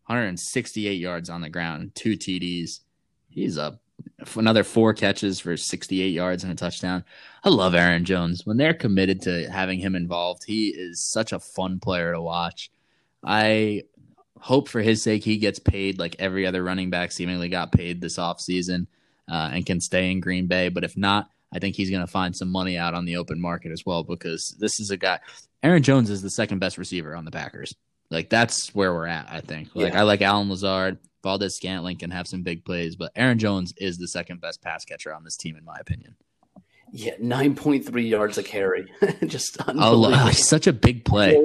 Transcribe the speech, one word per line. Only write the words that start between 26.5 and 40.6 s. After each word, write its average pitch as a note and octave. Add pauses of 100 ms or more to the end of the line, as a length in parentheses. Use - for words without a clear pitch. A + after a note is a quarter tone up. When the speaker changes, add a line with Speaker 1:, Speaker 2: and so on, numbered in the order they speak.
Speaker 1:
best F#2
receiver F2
on E2
the D#2+
Packers. - (360)
Like, E2
that's -
where F#2+
we're E2
at, D#2+
I D2+
think. D#2
Like, F2+
Speaker 2:
Yeah. F#2+
Speaker 1:
I G#2
like G#2
Allen G2+
Lazard. F#2+ (240)
Valdez G2
Scantling F2+
can F2
have F2
some F#2
big E2+
plays, F2
but -
Aaron A#2+
Jones F#2+
is F#2
the F2+
second F2
best E2
pass E2
catcher D#2
on D#2
this D#2+
team, D#2
in D#2+
my D#2
opinion. - (800)
Speaker 2:
Yeah, A#2
nine C3
point C#3+
three A#2+
yards G#2+
a G#2
carry. F#2 (220)
<laughs> -
Just -
Speaker 1:
Oh, -
Speaker 2:
unbelievable. A#2
Speaker 1:
he's -
such -